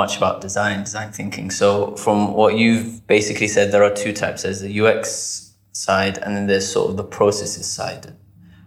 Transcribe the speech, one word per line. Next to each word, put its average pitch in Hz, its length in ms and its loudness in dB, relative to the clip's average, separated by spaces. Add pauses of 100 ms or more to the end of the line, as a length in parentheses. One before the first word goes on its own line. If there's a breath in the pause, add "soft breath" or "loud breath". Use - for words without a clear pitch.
much - 160 -2
about 92 240 0
design, 101 420 -2
design 107 280 -10
thinking. 101 380 -8
So 101 460 2
from 104 380 2
what 107 240 4
you've 113 480 0
basically 104 420 2
said, 101 240 2
there 101 100 6
are 101 120 4 (100)
two 107 80 -2
types. - 300 -4
There's 95 180 -4
the 98 120 -8
U 107 140 2
X - 680 -2 (180)
side, 98 460 0
and 101 180 -6
then 101 100 -2
there's 98 240 2
sort 98 200 0
of 95 80 -4
the 98 60 -6
processes - 640 0
side. - 460 -8 (540 soft breath)